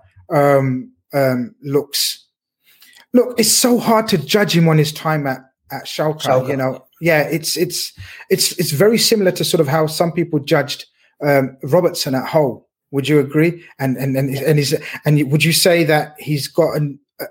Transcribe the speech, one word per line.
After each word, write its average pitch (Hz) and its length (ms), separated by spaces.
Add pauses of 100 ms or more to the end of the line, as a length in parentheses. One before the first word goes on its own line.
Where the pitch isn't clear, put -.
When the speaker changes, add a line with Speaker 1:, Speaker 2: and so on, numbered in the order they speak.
(300)
Speaker 1:
um, 139 600 (220)
um, 127 500
looks, - 640 (840)
look, 247 260
it's 214 140
so 240 260
hard 220 300
to 185 100
judge 202 380
him 165 120
on 156 100
his 151 140
time 156 340
at, 131 120 (320)
at 131 160
Schalke, 151 360
Speaker 2:
Schalke. 127 260
Speaker 1:
you 139 80
know. 131 280 (160)
Yeah, 160 220
it's, 156 340
it's, - 360 (360)
it's, - 300
it's 151 140
very 202 260
similar 202 340
to 170 120
sort - 160
of 143 80
how 156 180
some 165 260
people 160 280
judged, 139 460 (360)
um, 139 400
Robertson 156 520
at 123 120
Hull. 143 400 (260)
Would 139 160
you 147 120
agree? 156 440 (140)
And, 131 180
and, 135 200
and, 135 200
and 151 220
is, 143 180 (280)
and 147 260
would 151 140
you 165 80
say 170 320
that 151 340
he's 147 300
got 147 280
an, 143 220 (320)